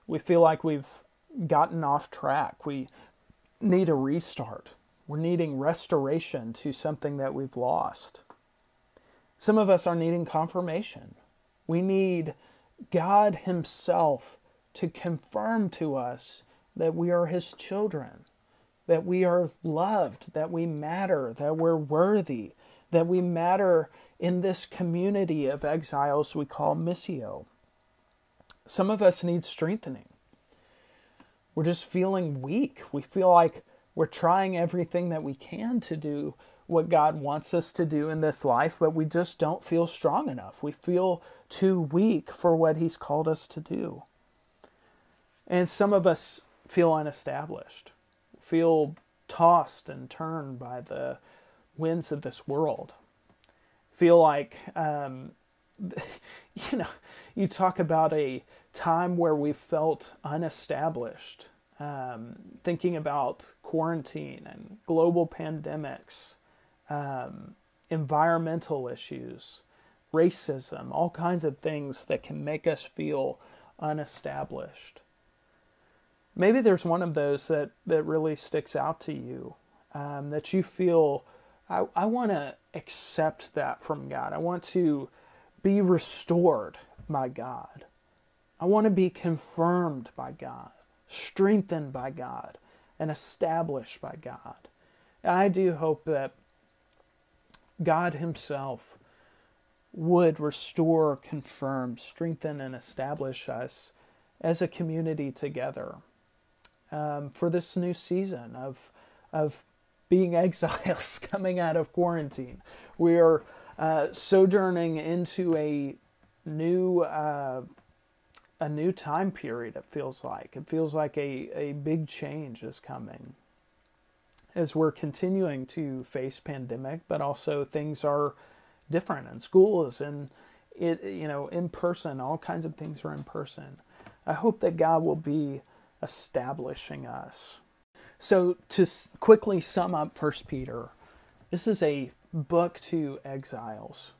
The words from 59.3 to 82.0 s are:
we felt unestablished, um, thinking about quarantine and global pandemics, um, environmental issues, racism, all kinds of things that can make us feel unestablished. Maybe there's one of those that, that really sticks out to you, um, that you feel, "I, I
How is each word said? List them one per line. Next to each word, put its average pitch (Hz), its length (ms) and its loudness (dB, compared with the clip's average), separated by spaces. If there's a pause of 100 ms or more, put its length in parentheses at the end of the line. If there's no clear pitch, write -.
we 147 160 0
felt 156 580 -2 (140)
unestablished, 151 1200 -6 (320)
um, 127 580 -10 (260)
thinking 175 320 0
about 147 520 -4 (140)
quarantine 156 880 -4
and - 360 -18
global 170 420 4
pandemics, 156 1080 -10 (540)
um, 139 640 -8 (340)
environmental 160 1000 2
issues, - 720 -12 (520)
racism, 135 800 0
all 160 180 0
kinds 170 340 -2
of 143 140 -2
things 147 480 -6
that - 180 -4
can 151 200 -10
make 151 240 -6
us 156 160 0
feel 73 560 -4 (400)
unestablished. 147 1200 -8 (1300)
Maybe 214 260 6
there's 196 240 4
one 170 160 2
of 170 120 -2
those 143 340 0
that, 147 240 0 (140)
that 160 180 2
really 156 320 0
sticks - 400 -6
out 147 260 -2
to 156 120 -8
you, 127 420 -12 (380)
um, 143 380 -8
that 151 220 -4
you 190 100 4
feel, 165 640 4 (440)
"I, 180 160 0 (100)
I 180 100 2